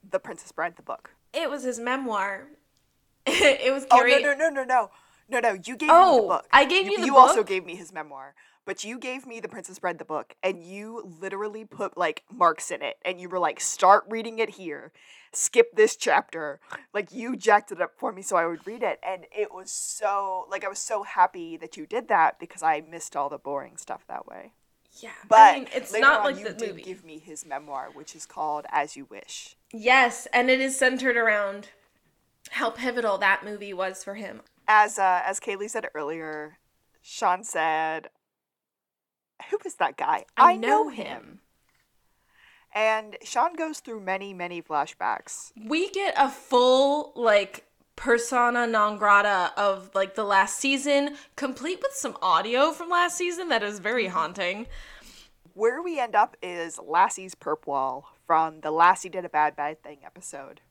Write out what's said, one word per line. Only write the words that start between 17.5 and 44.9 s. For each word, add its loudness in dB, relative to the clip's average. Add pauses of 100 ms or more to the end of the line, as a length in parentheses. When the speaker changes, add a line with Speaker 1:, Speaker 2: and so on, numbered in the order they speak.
Speaker 1:
it -10
up -4
for -6
me -16
so -2
I 2
would -8
read -10
it. -2
And -10 (100)
it -6
was -16
so, -4
like, -6
I -6
was -10
so -4
happy 0
that -16
you -14
did -6
that 2
because -16
I 0
missed -14
all -2
the -10
boring -10
stuff -14
that -12
way. -20 (480)
Speaker 2:
Yeah, -16 (180)
Speaker 1:
But 6
Speaker 2:
I 12
mean, -12
it's -6
Speaker 1:
later 4
Speaker 2:
not 6
Speaker 1:
on, 0
Speaker 2:
like -2
Speaker 1:
you -14
Speaker 2:
the -10
Speaker 1:
did -8
Speaker 2:
movie. -16
Speaker 1:
give -16
me -18
his -18
memoir, -10
which -20
is -18
called -6
As -4
You -16
Wish. -18 (160)
Speaker 2:
Yes, 2
and 2
it 4
is -4
centered 0
around -2 (800)
how -2
pivotal -2
that 2
movie -12
was -6
for -12
him. -14 (260)
Speaker 1:
As, 6
uh, 2
as -4
Kaylee -8
said -6
earlier, -8 (440)
Sean -2
said, -2 (1400)
"Who -4
is -12
that -2
guy? -2 (120)
Speaker 2:
I 8
Speaker 1:
I 0
Speaker 2:
know 0
Speaker 1:
know -6
him." -12
Speaker 2:
him. -16 (1300)
Speaker 1:
And -2
Sean -2
goes -6
through -12
many, -6
many -10
flashbacks. -6